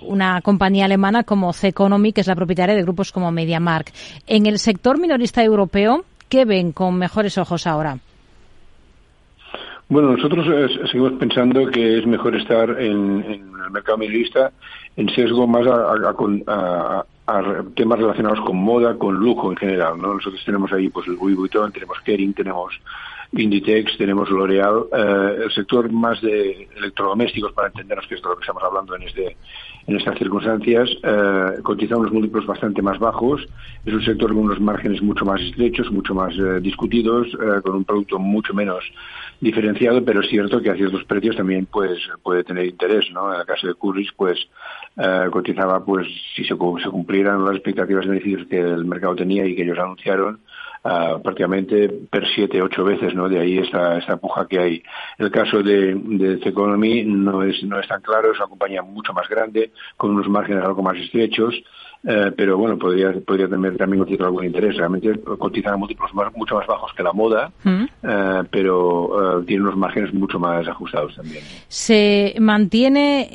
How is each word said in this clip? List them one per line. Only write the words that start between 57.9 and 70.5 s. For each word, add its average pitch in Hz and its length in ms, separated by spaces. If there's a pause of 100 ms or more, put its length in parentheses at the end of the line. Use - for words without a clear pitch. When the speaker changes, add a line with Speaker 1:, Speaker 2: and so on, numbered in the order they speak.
Speaker 2:
claro, 110 300
es 101 80
una 101 80
compañía 98 360
mucho 101 300
más 90 160
grande, 110 440 (240)
con 104 140
unos 98 180
márgenes 101 340
algo 95 200
más 92 160
estrechos, 113 560 (500)
eh, 101 320
pero 95 220
bueno, 107 180
podría, 95 360 (120)
podría 95 220
tener 92 300
también 95 240
un 92 80
cierto 95 160
algún 90 200
interés. 90 320
Realmente 95 440 (180)
cotizan 101 360
a - 20
múltiplos - 380
más, 101 200
mucho 110 220
más 98 100
bajos - 300
que 95 60
la 87 100
moda, 110 400 (100)
Speaker 1:
Mm. 190 220 (180)
Speaker 2:
eh, 95 480
pero, 90 920
eh, 87 60
tiene 98 160
unos 98 140
márgenes 95 360
mucho 98 280
más 85 260